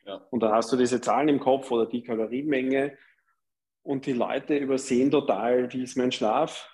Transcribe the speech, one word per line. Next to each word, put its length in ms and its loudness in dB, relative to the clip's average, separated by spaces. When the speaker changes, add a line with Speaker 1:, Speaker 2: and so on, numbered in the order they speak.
Speaker 1:
Ja. 120 -12
Speaker 2:
Und 120 -2
dann 100 2
hast 200 2
du 40 2
diese 240 2
Zahlen 280 2
im 100 4
Kopf 320 0
oder 160 2
die 160 -6
Kalorienmenge 960 -2
und 220 -6
die 80 -2
Leute 460 -2
übersehen 520 2
total, 640 2
wie 120 -6
ist 120 -10
mein 160 0
Schlaf, 600 -2